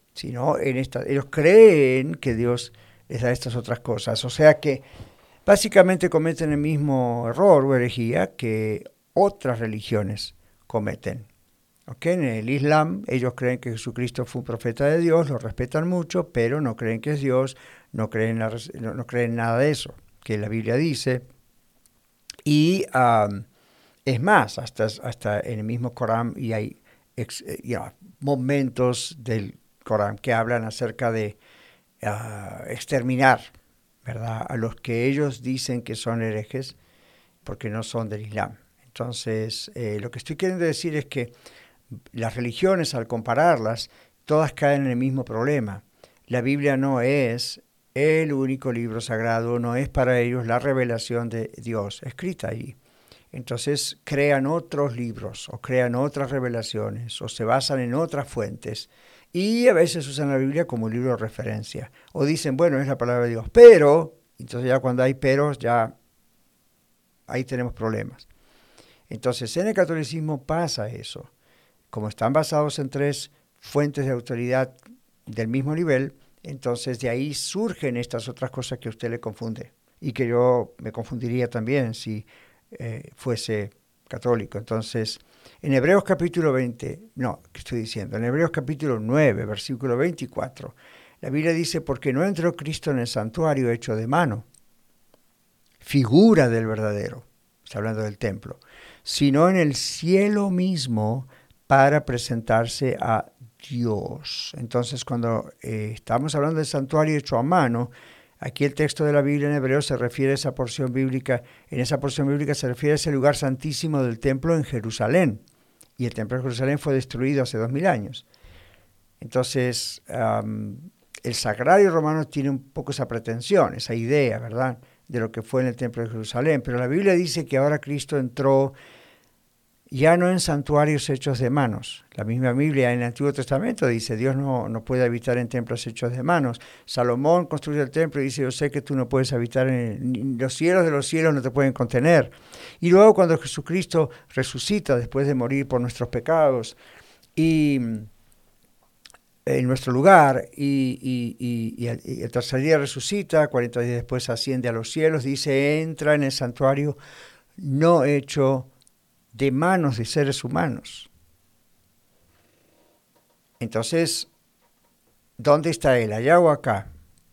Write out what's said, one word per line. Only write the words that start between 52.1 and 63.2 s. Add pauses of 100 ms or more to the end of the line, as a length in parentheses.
allí. (560)
Entonces
crean
otros
libros
o
crean
otras
revelaciones
o
se
basan
en
otras
fuentes (420)
y
a
veces
usan
la
Biblia
como
libro
de
referencia (220)
o
dicen,
"Bueno,
es
la
palabra